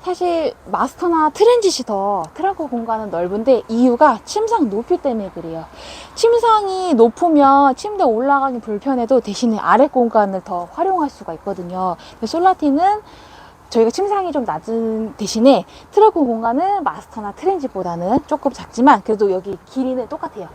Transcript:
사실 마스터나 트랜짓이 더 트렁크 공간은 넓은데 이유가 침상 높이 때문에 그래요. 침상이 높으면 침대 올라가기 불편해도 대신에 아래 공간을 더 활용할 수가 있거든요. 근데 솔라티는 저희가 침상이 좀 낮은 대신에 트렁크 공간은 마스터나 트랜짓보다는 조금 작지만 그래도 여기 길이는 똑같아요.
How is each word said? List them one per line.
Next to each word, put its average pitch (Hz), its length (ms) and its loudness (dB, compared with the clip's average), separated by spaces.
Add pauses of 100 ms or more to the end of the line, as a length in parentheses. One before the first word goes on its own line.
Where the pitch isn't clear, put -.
사실 349 520 -4 (120)
마스터나 302 640 0
트랜짓이 415 540 2
더 196 380 -2 (100)
트렁크 359 340 -4
공간은 220 420 -6
넓은데 202 580 0
이유가 240 560 2
침상 427 460 -2
높이 233 280 -2
때문에 220 340 -4
그래요. 165 340 -12 (500)
침상이 427 800 2
높으면 277 840 4
침대 403 300 -4
올라가기 262 560 0
불편해도 240 580 -2
대신에 214 400 -2
아래 226 280 4
공간을 214 580 0
더 175 260 -8
활용할 349 380 -2
수가 - 240 -14
있거든요. 185 640 -6 (160)
근데 226 140 -8
솔라티는 359 760 2 (680)
저희가 226 220 2
침상이 392 400 -2
좀 277 140 -4
낮은 220 720 -6
대신에 226 480 2 (260)
트렁크 392 280 4
공간은 262 640 0
마스터나 202 500 -8
트랜짓보다는 196 960 -2
조금 294 260 -2
작지만 233 500 2
그래도 202 280 0
여기 190 340 -4
길이는 254 420 -6
똑같아요. 285 480 -12